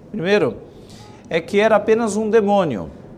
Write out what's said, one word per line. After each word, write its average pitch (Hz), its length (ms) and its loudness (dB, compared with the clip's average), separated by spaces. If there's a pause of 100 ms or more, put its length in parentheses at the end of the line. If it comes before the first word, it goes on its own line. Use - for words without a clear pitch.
(100)
Primeiro, 185 460 0 (720)
é 165 120 -2
que 196 200 0
era 214 160 6
apenas 220 400 0
um 220 120 -2
demônio, 196 600 0 (280)